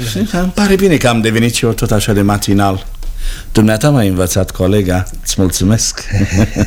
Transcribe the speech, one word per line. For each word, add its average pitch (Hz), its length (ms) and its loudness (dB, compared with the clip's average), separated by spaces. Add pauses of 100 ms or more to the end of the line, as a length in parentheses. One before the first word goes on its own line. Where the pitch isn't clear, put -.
Știi? 202 220 -2
Îmi 180 220 0
pare 196 220 2
bine 185 220 2
că 127 100 2
am 117 140 2
devenit 113 340 0
și - 100 -2
eu 117 60 2
tot 110 200 -2
așa 104 220 0
de 101 80 2
matinal. 101 640 0 (680)
Dumneata 110 380 2
m-ai 123 180 2
învățat, 92 440 0
colega, 92 540 0 (180)
îți - 140 -6
mulțumesc. 95 640 0 (640)